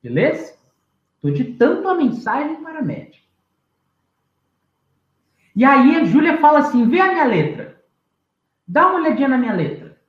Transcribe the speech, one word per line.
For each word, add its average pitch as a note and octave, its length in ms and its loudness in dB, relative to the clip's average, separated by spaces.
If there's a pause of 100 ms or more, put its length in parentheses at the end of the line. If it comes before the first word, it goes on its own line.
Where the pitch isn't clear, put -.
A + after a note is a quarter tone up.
Beleza? F#3 540 -4 (640)
Tô C#3+ 100 -2
ditando D4+ 580 -2
a F#4 60 -2
mensagem D4 600 -4
para D#4+ 240 -14
a - 20 -4
médium." - 400 -10 (2250)
E A3+ 100 2
aí C#4 320 4
a D4+ 80 2
Júlia D4+ 340 2
fala D4+ 200 4
assim, A#3+ 300 0
"Vê E4 120 2
a F#4+ 120 2
minha E4 120 0
letra. - 580 -4 (840)
Dá D4+ 220 2
uma F#4+ 80 0
olhadinha C#4 320 0
na C4 100 0
minha A#3 140 -2
letra." D3+ 440 -6 (120)